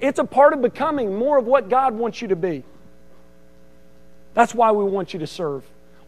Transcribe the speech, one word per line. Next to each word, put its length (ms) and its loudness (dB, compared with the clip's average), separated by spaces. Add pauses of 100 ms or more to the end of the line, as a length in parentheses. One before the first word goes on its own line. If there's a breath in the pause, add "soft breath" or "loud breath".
It's 180 0
a 60 2
part 280 6
of 80 -4
becoming 540 -2
more 240 0
of 80 0
what 240 2
God 240 0
wants 260 -6
you 80 -8
to 80 0
be. 260 -4 (1700)
That's 200 4
why 180 2
we 120 0
want 300 -4
you 60 -8
to 60 -6
serve. 380 -6 (440 soft breath)